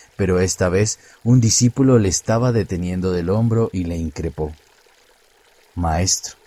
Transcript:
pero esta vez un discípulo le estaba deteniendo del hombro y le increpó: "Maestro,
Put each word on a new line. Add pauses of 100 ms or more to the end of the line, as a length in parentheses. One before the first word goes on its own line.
(180)
pero
esta
vez (280)
un
discípulo
le
estaba
deteniendo
del
hombro
y
le
increpó: (1200)
"Maestro, (120)